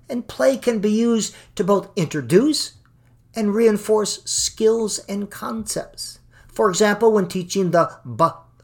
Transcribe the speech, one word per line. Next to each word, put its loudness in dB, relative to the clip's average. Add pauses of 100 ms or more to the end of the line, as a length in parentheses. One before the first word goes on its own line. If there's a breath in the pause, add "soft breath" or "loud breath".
and -8
play 0
can -2
be 0
used 0 (220 loud breath)
to -2
both 0
introduce 0 (600)
and 0
reinforce 2
skills 0 (100)
and -6
concepts. -10 (340 soft breath)
For 0
example, 2
when 2
teaching -2
the 2
B -2 (380)